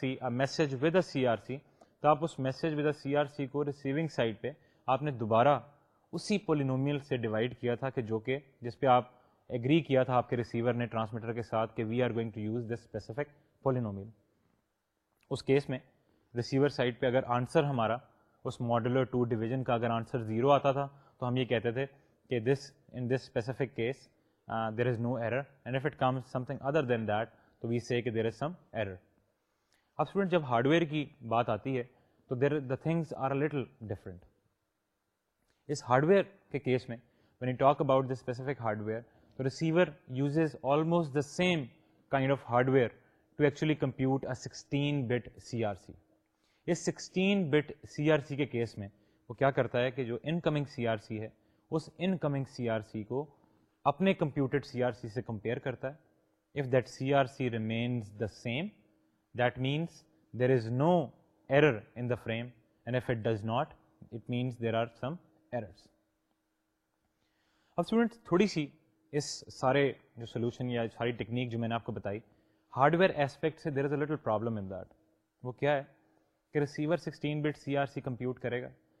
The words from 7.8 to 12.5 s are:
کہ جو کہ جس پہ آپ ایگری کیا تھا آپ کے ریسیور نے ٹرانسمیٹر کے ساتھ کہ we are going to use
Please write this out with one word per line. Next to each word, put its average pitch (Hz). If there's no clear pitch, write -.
کہ 131
جو 110
کہ 127
جس 120
پہ 139
آپ 123
ایگری 127
کیا 131
تھا 127
آپ 120
کے 127
ریسیور 120
نے 120
ٹرانسمیٹر 113
کے 113
ساتھ 110
کہ 117
we 107
are 123
going 113
to 107
use 113